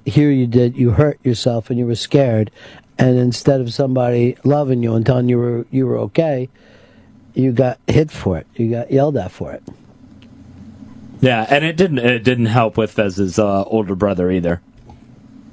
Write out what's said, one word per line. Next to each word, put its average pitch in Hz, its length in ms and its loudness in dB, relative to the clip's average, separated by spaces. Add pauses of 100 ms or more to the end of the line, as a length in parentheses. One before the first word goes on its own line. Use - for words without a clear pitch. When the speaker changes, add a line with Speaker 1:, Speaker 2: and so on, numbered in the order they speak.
Speaker 1:
here 147 280 2
you 127 160 0
did, 123 280 2
you 123 140 2
hurt 147 320 0
yourself 117 480 -2
and 120 80 -2
you 123 80 -2
were 117 80 -2
scared, 113 560 0 (480)
and 127 180 4
instead 123 440 0
of 117 120 -6
somebody 123 680 0
loving 135 400 0
you 117 120 0
and 113 120 0
telling 123 220 2
you 123 100 2
were, 120 320 -4
you 131 160 0
were 120 120 -2
okay, 131 500 -2 (840)
you 131 180 0
got 123 340 -2
hit 151 240 2
for - 260 -4
it. - 200 -12
You 113 120 -2
got 117 220 -6
yelled 139 260 2
at 90 140 -6
for - 220 -12
it. - 100 -16 (1600)
Speaker 2:
Yeah, 123 280 2
and 143 160 2
it 165 120 -4
didn't, 165 220 0
it 120 260 0
didn't 120 220 2
help 113 300 2
with 110 140 0
Fez's, 98 480 -2
uh, 101 240 2
older 101 320 -2
brother 90 340 0
either. 87 320 -2 (920)